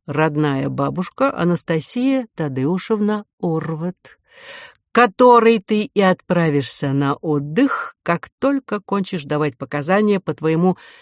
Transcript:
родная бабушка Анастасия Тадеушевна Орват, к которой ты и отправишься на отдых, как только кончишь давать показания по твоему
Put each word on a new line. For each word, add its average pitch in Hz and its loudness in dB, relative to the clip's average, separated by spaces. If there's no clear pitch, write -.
родная 147 0
бабушка 143 -4
Анастасия 196 -2
Тадеушевна 185 -2
Орват, 160 -6
к - -4
которой 233 6
ты 214 -2
и - -2
отправишься 156 0
на 139 0
отдых, 156 -2
как 170 -4
только 269 -2
кончишь 185 -6
давать 147 -2
показания 185 0
по 165 -6
твоему 160 0